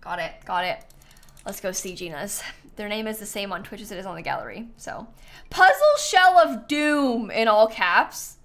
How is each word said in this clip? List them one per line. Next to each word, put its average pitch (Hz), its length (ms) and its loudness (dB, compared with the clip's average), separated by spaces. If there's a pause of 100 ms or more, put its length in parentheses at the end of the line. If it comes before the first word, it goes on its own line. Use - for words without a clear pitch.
Got 175 180 -10
it, 160 140 -8 (120)
got 180 180 -4
it. 180 200 -6 (640)
Let's 196 140 -10
go 190 120 -6
see 185 240 -8
Gina's. 170 460 -10 (340)
Their 208 140 -10
name 214 180 -6
is 214 120 -6
the 202 60 -16
same 202 260 -8
on 180 120 -8
Twitch 208 180 -16
as 208 100 -14
it 190 60 -12
is 190 80 -12
on 185 100 -10
the - 60 -12
gallery, 127 460 -8 (100)
so. - 300 -14 (420)
Puzzle 571 500 6
Shell 370 380 4
of 294 300 4
Doom 285 640 0
in 226 160 0
all 214 200 6
caps. 214 760 0